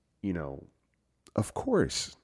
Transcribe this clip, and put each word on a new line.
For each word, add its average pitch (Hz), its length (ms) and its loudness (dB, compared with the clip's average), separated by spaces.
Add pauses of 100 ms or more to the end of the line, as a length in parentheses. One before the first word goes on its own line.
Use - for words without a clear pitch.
(240)
you 98 100 0
know, 69 320 -6 (720)
of - 180 0
course, - 680 2